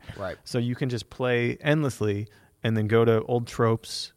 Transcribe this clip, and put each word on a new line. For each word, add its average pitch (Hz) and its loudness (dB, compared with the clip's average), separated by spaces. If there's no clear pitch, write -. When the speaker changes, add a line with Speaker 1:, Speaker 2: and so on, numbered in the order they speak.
Speaker 1:
Right. 92 -8
Speaker 2:
So - -4
you 120 -2
can 135 -4
just 120 -6
play 120 0
endlessly 117 0
and 113 2
then 107 0
go 113 6
to 113 4
old 120 -2
tropes - -2